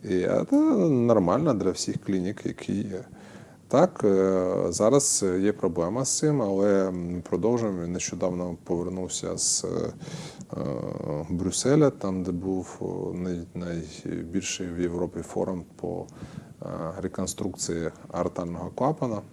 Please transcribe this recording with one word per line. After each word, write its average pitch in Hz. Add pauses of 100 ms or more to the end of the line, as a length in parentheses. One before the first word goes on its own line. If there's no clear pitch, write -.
І 90 (240)
це 277 (320)
нормально 120
для 92
всіх -
клінік, 95
які -
є. 98 (640)
Так, 170
е, 95 (160)
зараз 107 (160)
є 101
проблема 92
з -
цим, 147
але 98
ми 87
продовжуємо. 98
Нещодавно 90
повернувся 90
з, -
е, - (760)
Брюсселя, 127
там, 92
де 90
був, 92
о, 92
най-, 90
найбільший 85
в 85
Європі 87
форум 92 (120)
по, 87 (560)
е, - (340)
реконструкції 87 (220)
артального 87
клапана. 127 (100)